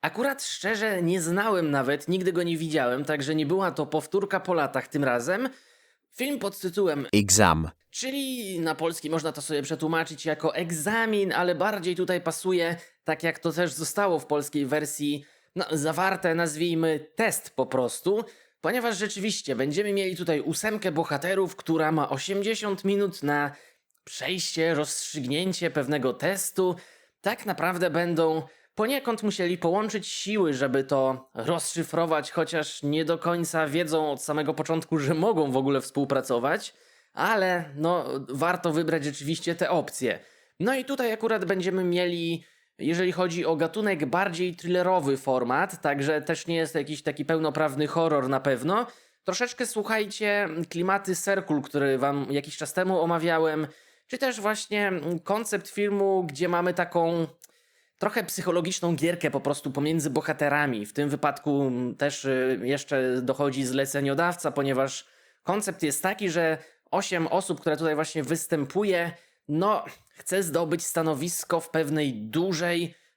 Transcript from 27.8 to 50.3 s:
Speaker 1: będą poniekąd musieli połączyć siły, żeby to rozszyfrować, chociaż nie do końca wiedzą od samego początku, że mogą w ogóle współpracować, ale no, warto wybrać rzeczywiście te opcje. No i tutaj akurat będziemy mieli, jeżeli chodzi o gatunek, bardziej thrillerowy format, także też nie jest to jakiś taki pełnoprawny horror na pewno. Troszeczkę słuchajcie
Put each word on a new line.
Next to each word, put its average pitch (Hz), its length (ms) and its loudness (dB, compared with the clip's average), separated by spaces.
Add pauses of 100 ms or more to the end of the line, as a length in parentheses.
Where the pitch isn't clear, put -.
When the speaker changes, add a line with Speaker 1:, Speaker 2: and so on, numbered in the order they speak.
Speaker 1:
będą 160 520 2 (320)
poniekąd 233 480 -2
musieli 185 360 0
połączyć 202 480 0
siły, 190 480 0
żeby 135 300 2
to 131 500 2
rozszyfrować, 160 960 0
chociaż 160 520 -2
nie 151 220 0
do 160 140 0
końca 165 480 0
wiedzą 156 460 0
od 135 100 -6
samego 151 320 -2
początku, 165 440 -2
że 143 160 2
mogą 160 360 2
w 127 60 4
ogóle 135 240 4
współpracować, 139 960 0 (380)
ale 185 520 2 (120)
no, 160 280 2 (240)
warto 165 440 0
wybrać 156 320 2
rzeczywiście 151 500 -4
te 165 160 0
opcje. 131 480 0 (420)
No 226 140 2
i 254 100 -4
tutaj 262 280 -2
akurat 220 320 0
będziemy 185 400 0
mieli, 175 600 0 (340)
jeżeli 175 340 0
chodzi 170 340 0
o 165 100 2
gatunek, 165 500 0
bardziej 175 500 0
thrillerowy 175 600 2
format, 131 680 0
także 143 400 0
też - 240 -4
nie 170 100 0
jest 160 160 0
to 165 60 0
jakiś 143 240 -6
taki 147 220 -2
pełnoprawny 151 600 0
horror 151 420 2
na 135 120 2
pewno. 147 460 2 (380)
Troszeczkę 240 420 -2
słuchajcie 208 840 0 (200)